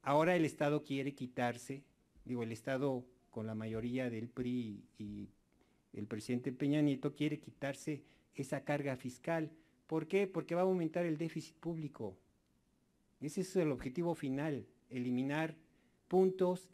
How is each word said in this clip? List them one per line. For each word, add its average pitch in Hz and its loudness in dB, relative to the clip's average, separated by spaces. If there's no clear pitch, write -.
Ahora 156 4
el 165 4
Estado 147 2
quiere 139 -2
quitarse, 123 -4
digo, 120 -4
el 113 -4
Estado 131 -2
con 110 -6
la 110 -6
mayoría 117 -2
del 113 -6
pri 120 -4
y 104 -8
el 104 -8
presidente 120 -2
Peña 147 2
Nieto 143 2
quiere 147 -2
quitarse 139 -8
esa 139 -4
carga 139 0
fiscal. 156 -4
¿Por 160 -2
qué? 196 4
Porque 170 -4
va 180 4
a - 6
aumentar 175 2
el 156 0
déficit 165 -4
público. 147 -6
Ese 151 -4
es 180 -6
el 160 6
objetivo 156 0
final, 139 -2
eliminar 131 0
puntos 185 4